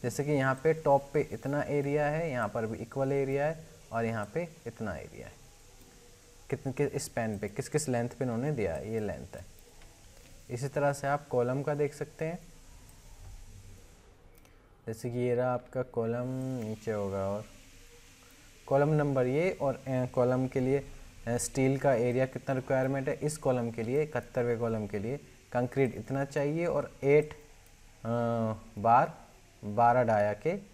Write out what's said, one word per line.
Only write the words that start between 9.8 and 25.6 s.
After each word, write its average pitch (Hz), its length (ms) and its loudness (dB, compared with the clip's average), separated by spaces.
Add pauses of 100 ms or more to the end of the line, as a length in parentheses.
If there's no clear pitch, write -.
इसी 127 180 -4
तरह 143 240 2
से 139 140 -6
आप 143 220 -2
कॉलम 127 340 0
का 147 120 -2
देख 147 200 -2
सकते 151 300 -8
हैं, 165 140 -6 (2500)
जैसे 113 240 -6
कि 120 80 -4
ये 123 160 2
रहा 123 200 2
आपका 123 280 -4
कॉलम, 120 420 -2 (400)
नीचे 110 280 -4
होगा 98 360 -2
और 104 160 -2 (1200)
कॉलम 143 220 6
नंबर 143 380 4
ये, 156 240 2
और, 135 240 0
अ, 127 400 -2
कॉलम 127 320 4
के 131 140 -2
लिए, 131 180 2
अ, - 580 -6
स्टील 135 420 2
का 135 160 4
एरिया 123 320 2
कितना 131 280 -4
requirement 131 540 0
है 139 60 -2
इस 151 240 -4
कॉलम 123 320 2
के 117 120 -6
लिए, 127 200 2
इकहत्तरवें 120 560 0
कॉलम 113 280 0
के 101 120 -4
लिए 120 220 -4 (320)
कंक्रीट 123 420 2